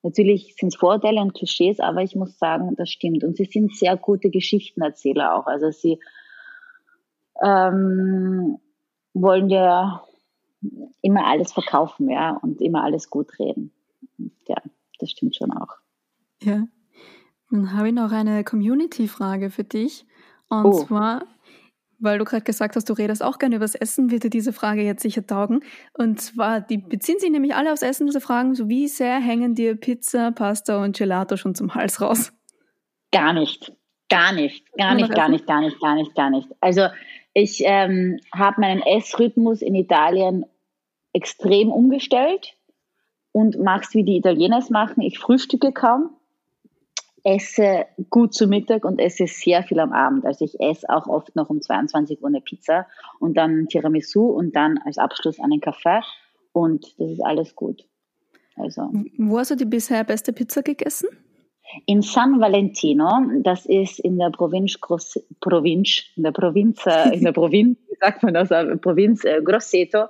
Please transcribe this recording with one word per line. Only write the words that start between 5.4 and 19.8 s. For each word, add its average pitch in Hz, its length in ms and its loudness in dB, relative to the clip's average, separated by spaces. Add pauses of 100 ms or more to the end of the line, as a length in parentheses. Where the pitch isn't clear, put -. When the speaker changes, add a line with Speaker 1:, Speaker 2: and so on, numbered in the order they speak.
Speaker 1:
Also 147 240 -2
sie, 160 300 -4 (1400)
ähm, 190 1160 0 (560)
wollen 190 340 2
dir 185 520 2 (1000)
immer 196 260 2
alles 156 260 0
verkaufen, 156 580 -2
ja, 156 320 -2
und 156 180 -6
immer 165 240 0
alles 156 260 -4
gut - 280 -8
reden. - 340 -6 (760)
Ja, - 100 -4 (420)
das - 120 -8
stimmt - 260 -6
schon - 140 -6
auch. - 260 -12 (680)
Speaker 2:
Ja. 208 220 -2 (880)
Dann 196 260 -2
habe 214 120 0
ich 233 60 0
noch 226 180 -2
eine 214 320 -2
Community-Frage 208 1080 -2
für 202 140 -8
dich. - 420 -6 (420)